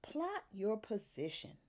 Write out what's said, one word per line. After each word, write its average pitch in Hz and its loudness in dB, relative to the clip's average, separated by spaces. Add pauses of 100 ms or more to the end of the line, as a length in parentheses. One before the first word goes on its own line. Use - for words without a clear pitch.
plot 349 0
your 202 4
position. 196 -2 (160)